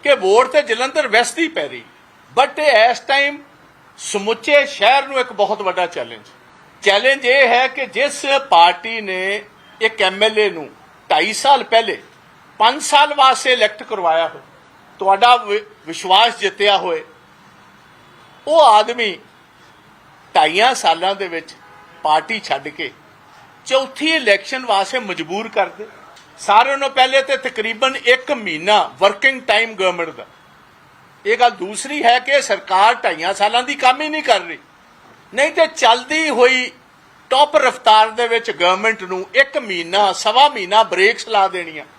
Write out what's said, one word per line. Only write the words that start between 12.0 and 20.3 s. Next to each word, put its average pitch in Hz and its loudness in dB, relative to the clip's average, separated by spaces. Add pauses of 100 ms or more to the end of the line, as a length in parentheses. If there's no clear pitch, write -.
ਪੰਜ 254 0
ਸਾਲ 294 2
ਵਾਸਤੇ 262 2
ਇਲੈਕਟ 214 -2
ਕਰਵਾਇਆ 165 -2
ਹੋਇਆ, 143 -14 (560)
ਤੁਹਾਡਾ 202 4
ਵਿ-, 214 -4 (220)
ਵਿਸ਼ਵਾਸ 190 0
ਜਿੱਤਿਆ 196 0
ਹੋਏ, 165 -6 (1400)
ਉਹ 311 4
ਆਦਮੀ 220 2 (1160)